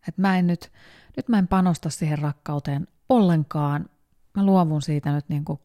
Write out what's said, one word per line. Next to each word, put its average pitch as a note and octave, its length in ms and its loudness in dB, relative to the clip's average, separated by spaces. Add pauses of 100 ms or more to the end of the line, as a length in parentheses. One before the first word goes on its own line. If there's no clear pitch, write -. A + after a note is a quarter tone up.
Et E3 100 -10
mä F#3+ 200 2
en F3 80 2
nyt, - 260 -2 (440)
nyt - 120 -8
mä A3+ 100 2
en F#3 100 0
panosta F#3 420 0
siihen D3+ 280 -4
rakkauteen C#3+ 720 -6 (200)
ollenkaan. D#3+ 760 2 (500)
Mä G3 80 2
luovun E3+ 380 2
siitä D3 300 -2
nyt D3 160 -4
niinku D3 360 -6